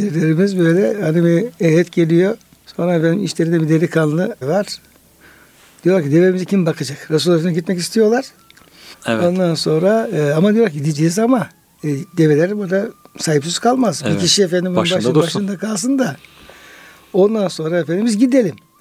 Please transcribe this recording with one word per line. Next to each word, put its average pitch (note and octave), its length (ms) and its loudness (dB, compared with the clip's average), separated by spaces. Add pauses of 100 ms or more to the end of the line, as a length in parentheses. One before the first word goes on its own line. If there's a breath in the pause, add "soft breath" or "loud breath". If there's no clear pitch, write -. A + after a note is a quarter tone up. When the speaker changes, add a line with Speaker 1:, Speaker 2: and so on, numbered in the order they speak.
Speaker 1:
şeriflerimiz F3 580 0
böyle G3 440 2
hani E3+ 220 2
bir E3+ 200 2 (220)
heyet E3 260 2
geliyor. F3 440 2 (400)
Sonra F3 180 -2
efendim E3+ 300 0
içlerinde E3 360 -2
bir D#3 80 0
delikanlı D#3+ 720 0
var. F3 240 -2 (1160 soft breath)
Diyorlar F3+ 200 2
ki C#3 80 -4
devemize F#3 320 2
kim F#3+ 220 0
bakacak? C#3+ 440 -6
Resulullah'a E3 400 2
gitmek F3 280 -4
istiyorlar. A3 460 0 (840 loud breath)
Speaker 2:
Evet. A#2 180 0
Speaker 1:
Ondan F3 300 0
sonra, F#3 580 0
e, D3+ 200 0
ama F3 220 2
diyorlar A3 180 2
ki D3 60 -8
gideceğiz D#3+ 400 0
ama, A3+ 300 0 (360)
e, D3+ 40 -4 (280)
develer E3 420 2
burada G3 280 -2 (320)
sahipsiz D#3 400 -2
kalmaz. A#3+ 480 0
Speaker 2:
Evet. G#2 80 0
Speaker 1:
Bir G3 60 -2
kişi F3+ 220 2
efendim F3+ 340 -2
Speaker 2:
Başında F3+ 220 0
Speaker 1:
başında, A#2 160 0
Speaker 2:
dursun. E3 340 0
Speaker 1:
başında G3+ 100 -6
kalsın A3 400 -2
da. G3+ 180 -2 (960 loud breath)
Ondan G3+ 360 2
sonra D#3+ 300 -4
efendim E3+ 280 -2
biz G#3+ 120 0
gidelim. A#3+ 360 2 (260)